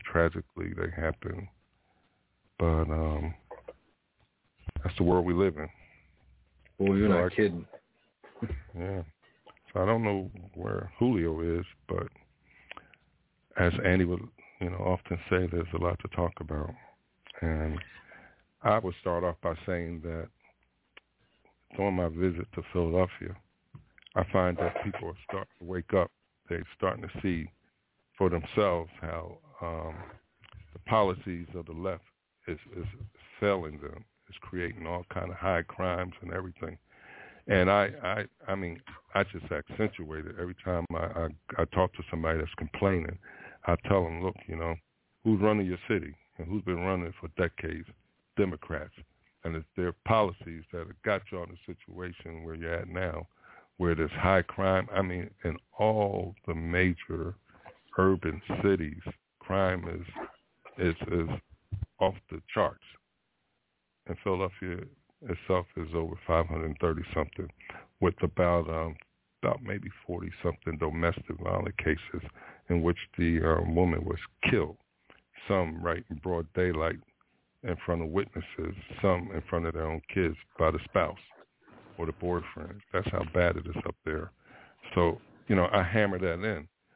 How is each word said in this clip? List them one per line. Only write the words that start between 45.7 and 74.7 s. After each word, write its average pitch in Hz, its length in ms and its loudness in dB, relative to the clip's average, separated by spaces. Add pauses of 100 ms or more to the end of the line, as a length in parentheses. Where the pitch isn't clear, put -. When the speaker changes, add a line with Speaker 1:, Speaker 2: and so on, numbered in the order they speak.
Speaker 1:
city 78 280 -2 (220)
and 80 100 -8
who's 98 160 -4
been 92 160 -2
running 87 400 -2
for 82 180 -10
decades? 82 500 -2 (480)
Democrats." 82 580 -2 (500)
And 82 120 -4
it's 80 100 -8 (120)
their 90 160 0 (140)
policies 87 640 0
that 85 160 -8
have 73 180 -18
got 101 160 0 (100)
you 90 120 -6
in 85 60 -12
the 87 240 -14
situation 87 720 -12
where 82 120 -8
you're 82 180 -4
at 90 140 -4
now, 87 400 -4 (500)
where 85 160 4
there's 78 180 0
high 92 300 6
crime. 95 500 2
I 95 120 4
mean, 90 260 -4 (140)
in 82 120 -2 (220)
all 101 560 2 (140)
the 85 80 -2
major 85 800 0 (640)
urban 90 420 4 (220)
cities, 85 380 2 (380)
crime 92 480 0
is, - 1000 -6
is, 82 80 2 (160)
is 85 180 0 (720)
off 95 160 2 (160)
the 85 100 -10 (100)
charts. - 320 0 (1200)
And 85 160 -6
Philadelphia 92 640 -4 (440)
itself 90 360 0 (120)
is 82 180 -4
over 82 200 -2 (120)
five 82 200 4
hundred 80 340 -4
thirty 82 200 2 (120)
something, 80 340 -4 (520)
with 90 220 4
about, 87 480 4
um, 80 260 -4 (460)
about 120 220 0
maybe 101 260 -6 (160)
forty 87 240 -6 (140)
something 82 340 -2
domestic 82 640 0
violent 92 360 -2
cases - 440 -2 (480)
in 85 140 4
which 85 140 4 (200)
the, 85 260 4
um, 82 300 4
woman 85 300 4
was 85 160 -4 (320)
killed, 85 260 0 (720)